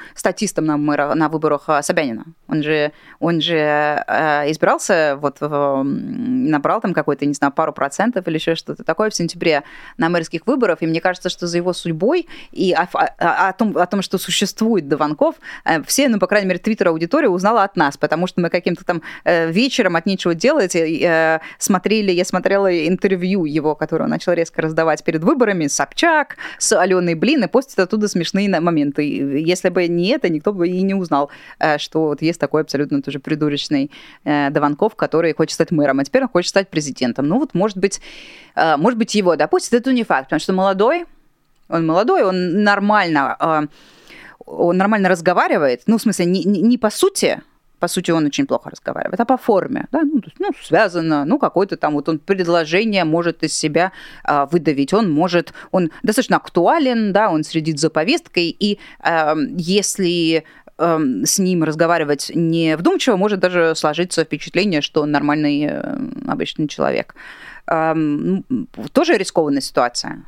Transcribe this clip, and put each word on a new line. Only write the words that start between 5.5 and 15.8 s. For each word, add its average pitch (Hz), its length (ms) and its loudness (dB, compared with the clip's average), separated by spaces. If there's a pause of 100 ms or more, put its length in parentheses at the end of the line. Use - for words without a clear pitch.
м, 131 720 -2
набрал 156 300 0
там 180 120 -2
какой-то, 147 320 -2
не 147 80 0
знаю, 143 200 0
пару 160 200 -2
процентов 190 540 -2
или 165 80 -2
ещё 165 200 -2
что-то - 280 -10
такое 214 260 0
в 208 60 -6
сентябре 170 480 0 (340)
на 165 120 0
мэрских 165 360 -4
выборах. 220 380 0
И 165 40 0
мне 160 140 0
кажется, 180 280 -2
что - 180 -6
за 170 100 -2
его 175 160 -2
судьбой 196 540 -2 (240)
и 180 220 0
о, 160 100 2 (100)
о, 160 140 0 (100)
о, 170 320 0
о 185 40 -4
том, 208 240 -2
о 170 100 2
том, 202 160 -2
что - 160 -4
существует 196 680 -2
Дованков, 151 480 0 (300)
э, 156 220 2